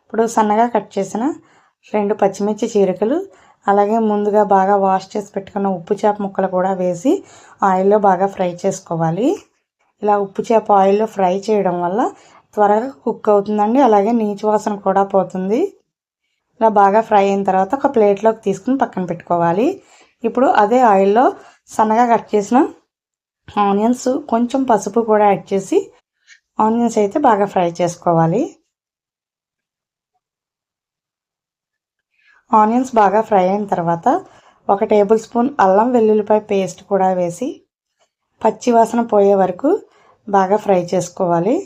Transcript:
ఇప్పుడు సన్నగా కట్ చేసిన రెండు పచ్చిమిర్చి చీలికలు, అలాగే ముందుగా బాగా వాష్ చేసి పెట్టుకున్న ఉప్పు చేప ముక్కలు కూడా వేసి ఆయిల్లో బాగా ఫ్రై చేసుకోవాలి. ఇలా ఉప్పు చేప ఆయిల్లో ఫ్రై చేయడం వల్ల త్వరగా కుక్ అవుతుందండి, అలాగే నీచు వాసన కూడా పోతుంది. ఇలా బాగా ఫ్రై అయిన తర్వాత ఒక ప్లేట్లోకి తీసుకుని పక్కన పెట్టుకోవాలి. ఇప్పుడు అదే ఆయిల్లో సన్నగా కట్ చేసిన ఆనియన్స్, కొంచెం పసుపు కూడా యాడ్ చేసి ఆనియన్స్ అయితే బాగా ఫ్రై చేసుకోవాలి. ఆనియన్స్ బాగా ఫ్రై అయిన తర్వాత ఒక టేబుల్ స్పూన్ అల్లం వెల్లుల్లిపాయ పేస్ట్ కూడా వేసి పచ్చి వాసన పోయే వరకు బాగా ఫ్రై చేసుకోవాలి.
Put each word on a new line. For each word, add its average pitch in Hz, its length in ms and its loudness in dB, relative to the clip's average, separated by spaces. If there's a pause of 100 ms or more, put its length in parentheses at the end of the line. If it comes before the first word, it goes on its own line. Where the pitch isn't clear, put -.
ఇప్పుడు 226 220 -4 (100)
సన్నగా 214 400 2
కట్ 208 240 -4
చేసిన 202 260 -6 (680)
రెండు 208 280 -2
పచ్చిమిర్చి 208 520 -2
చీలికలు, 208 440 0 (540)
అలాగే 202 260 2 (120)
ముందుగా 208 340 0 (100)
బాగా 196 220 4 (100)
వాష్ 190 280 -2
చేసి 202 220 -8
పెట్టుకున్న 196 320 -6 (100)
ఉప్పు 170 240 -6
చేప 208 140 0 (100)
ముక్కలు 190 300 -4
కూడా 180 160 0 (100)
వేసి 180 320 -2 (560)
ఆయిల్లో 196 380 2
బాగా 190 280 2
ఫ్రై 180 160 -4 (120)
చేసుకోవాలి. 175 640 -4 (760)
ఇలా 208 240 0
ఉప్పు 196 240 -10
చేప 214 180 2 (140)
ఆయిల్లో 202 260 2 (100)
ఫ్రై 185 180 0 (140)
చేయడం 185 360 0
వల్ల 190 160 -4 (540)
త్వరగా 214 340 0 (160)
కుక్ 214 300 -4
అవుతుందండి, 214 540 0
అలాగే 208 240 2 (100)
నీచు 208 280 -4
వాసన 208 240 -2 (120)
కూడా 196 260 2
పోతుంది. 190 480 -2 (960)
ఇలా 220 140 2 (100)
బాగా 196 200 4 (100)
ఫ్రై 196 180 4
అయిన 196 220 -2
తర్వాత 190 280 0
ఒక 285 160 -2
ప్లేట్లోకి 214 540 2
తీసుకుని 254 340 -4
పక్కన 185 280 -6
పెట్టుకోవాలి. 175 580 -2 (540)
ఇప్పుడు 247 260 0 (160)
అదే 247 160 2 (140)
ఆయిల్లో 202 300 2 (520)
సన్నగా 220 360 2
కట్ 220 220 -2
చేసిన 208 240 2 (1000)
ఆనియన్స్, 214 480 0 (220)
కొంచెం 240 380 -2
పసుపు 220 400 0
కూడా 214 200 2
యాడ్ 185 220 -2
చేసి 196 260 -2 (880)
ఆనియన్స్ 226 380 0
అయితే 202 160 -2 (100)
బాగా 208 260 2
ఫ్రై 180 120 0 (140)
చేసుకోవాలి. 170 600 0 (4000)
ఆనియన్స్ 240 400 2
బాగా 202 300 4
ఫ్రై 196 120 4 (100)
అయిన 208 200 -4
తర్వాత 170 360 -2 (640)
ఒక 196 80 -2 (100)
టేబుల్ 214 320 2
స్పూన్ 240 260 -4 (140)
అల్లం 202 320 2
వెల్లుల్లిపాయ 214 460 2 (100)
పేస్ట్ 190 400 -4
కూడా 190 160 0 (120)
వేసి 175 280 -6 (960)
పచ్చి 226 340 -2
వాసన 226 260 0 (100)
పోయే 202 280 4
వరకు 185 300 -2 (640)
బాగా 190 280 0
ఫ్రై 196 140 2 (140)
చేసుకోవాలి. 175 600 -2 (100)